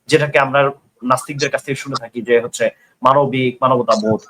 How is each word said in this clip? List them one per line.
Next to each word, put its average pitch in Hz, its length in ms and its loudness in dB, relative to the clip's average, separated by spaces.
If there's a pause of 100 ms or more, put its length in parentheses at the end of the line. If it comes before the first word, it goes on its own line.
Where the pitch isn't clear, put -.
যেটাকে 147 320 2
আমরা 139 320 2 (320)
নাস্তিকদের 135 460 -2
কাছ - 140 -4
থেকে 139 120 -6
শুনে 135 240 -8
থাকি 117 220 -10
যে 117 180 2
হচ্ছে 117 300 -2 (340)
মানবিক, 131 580 2
মানবতাবোধ, 110 580 0 (100)